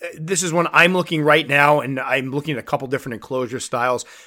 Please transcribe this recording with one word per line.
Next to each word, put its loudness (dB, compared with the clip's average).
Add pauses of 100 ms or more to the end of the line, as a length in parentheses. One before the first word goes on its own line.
(180)
this -2
is -2
one 2
I'm 6
looking 0
right 4
now, 4
and -4
I'm -4
looking -6
at -6
a -10
couple -6
different -6
enclosure -8
styles. -4 (220)